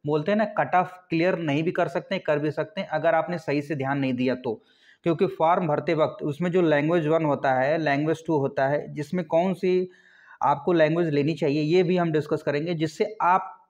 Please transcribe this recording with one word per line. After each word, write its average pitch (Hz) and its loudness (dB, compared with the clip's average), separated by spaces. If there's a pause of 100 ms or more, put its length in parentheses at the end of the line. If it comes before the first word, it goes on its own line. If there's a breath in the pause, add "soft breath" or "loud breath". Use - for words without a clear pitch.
बोलते 151 0
हैं 214 2
ना, 220 2 (140)
कट 151 -2
ऑफ 180 0 (120)
क्लियर 175 0
नहीं 156 -2
भी 165 -2
कर 170 0
सकते 175 -6
हैं, 185 -6
कर 151 2
भी 151 0
सकते 151 -6
हैं, 190 -8
अगर 156 0
आपने 165 -2
सही 147 -2
से 147 -6
ध्यान 135 -2
नहीं 131 0
दिया 127 0
तो। 117 -6 (420 soft breath)
क्योंकि 170 2 (120)
फॉर्म 170 2
भरते 147 0
वक्त 151 0
उसमें 151 -4
जो 180 2
लैंग्वेज 156 2
वन 160 2
होता 139 0
है, 135 2
लैंग्वेज 151 0
टू 160 0
होता 135 0
है, 147 -2
जिसमें 156 -4
कौन 175 2
सी 185 0 (520 loud breath)
आपको 143 0
लैंग्वेज 165 4
लेनी 147 0
चाहिए, 151 0
ये 165 2
भी 180 2
हम 170 0
डिस्कस 156 -2
करेंगे, 156 -2
जिससे 160 -4
आप 180 2 (200)